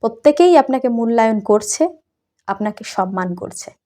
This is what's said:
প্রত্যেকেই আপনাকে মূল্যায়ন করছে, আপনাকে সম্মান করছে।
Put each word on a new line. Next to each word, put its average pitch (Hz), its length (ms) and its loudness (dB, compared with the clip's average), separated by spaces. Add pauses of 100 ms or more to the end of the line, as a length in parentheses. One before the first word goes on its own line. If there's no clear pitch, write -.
প্রত্যেকেই 294 560 4
আপনাকে 262 320 0
মূল্যায়ন 226 520 0
করছে, 208 420 -2 (640)
আপনাকে 208 380 -8
সম্মান 185 500 -4
করছে। - 360 -14 (160)